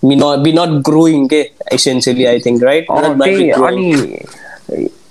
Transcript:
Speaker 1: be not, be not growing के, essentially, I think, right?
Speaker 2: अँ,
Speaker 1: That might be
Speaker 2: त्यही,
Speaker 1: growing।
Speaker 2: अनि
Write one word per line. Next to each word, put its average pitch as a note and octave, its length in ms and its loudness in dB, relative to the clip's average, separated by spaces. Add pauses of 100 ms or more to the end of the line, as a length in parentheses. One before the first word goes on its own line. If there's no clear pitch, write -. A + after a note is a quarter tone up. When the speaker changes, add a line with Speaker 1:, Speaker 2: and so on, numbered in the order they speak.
Speaker 1:
be C#3 180 4
not, C#3+ 200 0
be D#3+ 100 2
not E3+ 160 2 (220)
growing D#3 380 2
के, D3+ 200 0 (240)
essentially, B2+ 540 0
I A#2+ 120 2
think, A#2+ 240 0
right? D3 280 2
Speaker 2:
अँ, D3+ 120 0
Speaker 1:
That D3 140 -2
might C3+ 140 2
be G3 60 0
Speaker 2:
त्यही, E3+ 140 0
Speaker 1:
growing। D#3+ 420 0
Speaker 2:
अनि - 960 -8 (220)